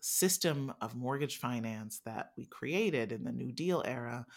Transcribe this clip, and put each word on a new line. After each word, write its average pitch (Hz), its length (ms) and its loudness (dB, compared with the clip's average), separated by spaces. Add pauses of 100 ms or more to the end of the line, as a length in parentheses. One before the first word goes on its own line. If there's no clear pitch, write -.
system 156 800 2
of 110 160 -4
mortgage 135 400 0
finance 113 680 -2
that 110 320 -6
we - 80 -8
created 151 680 0
in 113 100 -4
the - 80 -2
New 123 220 -2
Deal 165 340 2
era 120 400 -4 (100)